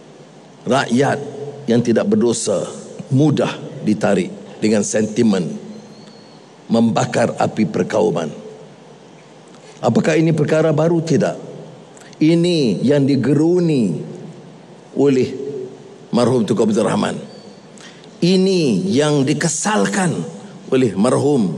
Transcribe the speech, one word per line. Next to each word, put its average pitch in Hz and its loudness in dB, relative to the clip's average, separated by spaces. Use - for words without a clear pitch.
Rakyat 123 0
yang 120 4
tidak 113 2
berdosa 107 0
mudah 135 2
ditarik 98 0
dengan 107 2
sentimen 107 0
membakar 117 0
api 110 0
perkauman. 90 0
Apakah 160 2
ini 165 4
perkara 156 2
baru? 165 2
Tidak. 117 0
Ini 160 2
yang 139 4
digeruni 143 2
oleh 131 2
marhum 120 2
Tunku 98 0
Abdul 107 2
Rahman. 95 -2
Ini 170 2
yang 143 2
dikesalkan 196 0
oleh 127 2
marhum 127 2